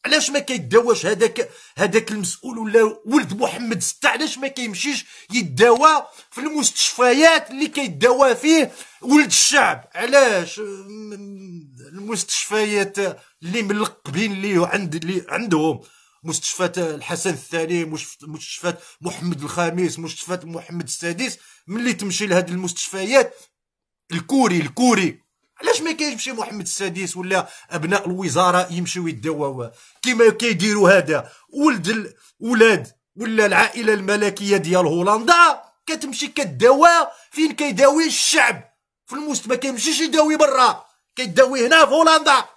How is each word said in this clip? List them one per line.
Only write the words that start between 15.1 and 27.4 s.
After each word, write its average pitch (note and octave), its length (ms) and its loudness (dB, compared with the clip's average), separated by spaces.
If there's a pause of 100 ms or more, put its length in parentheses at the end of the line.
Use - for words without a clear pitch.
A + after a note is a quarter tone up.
عندهم D#3+ 520 -2 (440)
مستشفى F3 520 -6
الحسن E3+ 540 -6
الثاني، E3 540 -4 (380)
مستشفى D#3 520 -8 (260)
محمد D#3+ 420 -8
الخامس، E3+ 560 -4
مستشفى E3+ 460 -10
محمد E3 380 -12
السادس، E3+ 560 -8 (280)
ملي A#3 260 -4
تمشي G3 340 -4
لهاد F3+ 220 2
المستشفيات F#3+ 840 -2 (800)
الكوري، F3+ 480 0
الكوري، G#3+ 680 0 (360)
علاش G4 180 0
ما D#4+ 120 -4
كيمشي C4+ 400 -6
محمد G#3 300 -10
السادس F3+ 540 -6
ولا F#3 320 -2 (220)